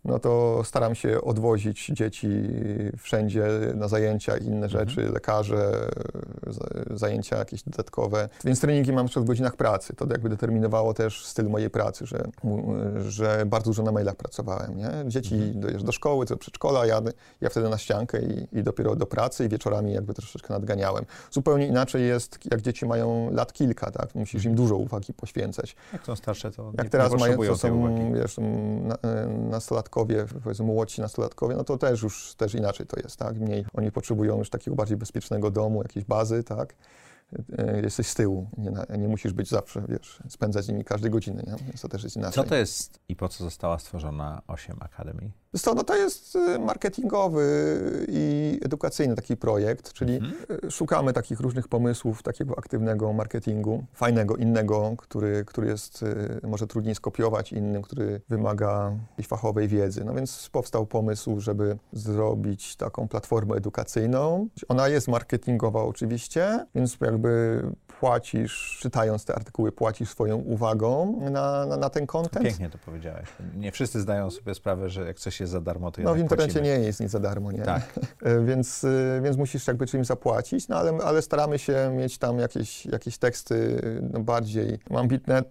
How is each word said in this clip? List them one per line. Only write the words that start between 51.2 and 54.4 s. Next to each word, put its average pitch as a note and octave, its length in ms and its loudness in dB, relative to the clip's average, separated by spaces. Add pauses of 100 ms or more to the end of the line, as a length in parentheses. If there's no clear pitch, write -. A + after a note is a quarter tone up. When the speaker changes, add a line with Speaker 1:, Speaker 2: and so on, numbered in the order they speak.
Speaker 1:
różnych B2+ 280 -2
pomysłów, A#2+ 560 0
takiego - 340 -4
aktywnego A2 560 0
marketingu, A2 720 -2 (100)
fajnego, A2+ 420 4
innego, A2 640 4